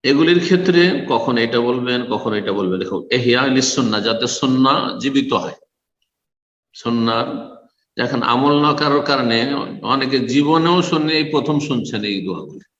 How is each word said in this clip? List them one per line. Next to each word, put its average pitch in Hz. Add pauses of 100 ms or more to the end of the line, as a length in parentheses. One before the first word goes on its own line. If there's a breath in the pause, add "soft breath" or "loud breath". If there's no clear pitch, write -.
এগুলির 160
ক্ষেত্রে 175
কখন 123
এটা 117
বলবেন, 123
কখন 107
এটা 104
বলবেন, 92
দেখো, 92
ইহয়া 123
লিস 131
সুন্নাহ, 107
যাতে 113
সুন্নাহ 131
জীবিত 135
হয়। - (1200)
সুন্নাহ 117 (800)
এখন 123
আমল 143
না 147
করার 147
কারণে 131 (260)
অনেকে 135
জীবনেও 156
শুনে, 156
এই 156
প্রথম 147
শুনছেন 120
এই 101
দোয়াগুলি - (140)